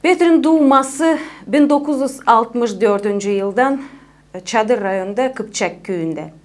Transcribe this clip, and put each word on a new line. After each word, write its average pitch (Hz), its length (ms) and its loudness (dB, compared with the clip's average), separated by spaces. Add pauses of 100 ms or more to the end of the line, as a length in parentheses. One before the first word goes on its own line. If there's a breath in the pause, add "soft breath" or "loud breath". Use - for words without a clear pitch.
Petr'in 339 420 4
doğması 294 720 2 (280 loud breath)
bin 285 240 2
dokuz 285 300 0
yüz 269 260 -4
altmış 233 540 0
dördüncü 202 500 0
yıldan 220 520 0 (640 loud breath)
Çadır 220 360 0
rayonunda 202 520 -2
Kıpçak 180 520 -6
köyünde. 160 480 -6 (120)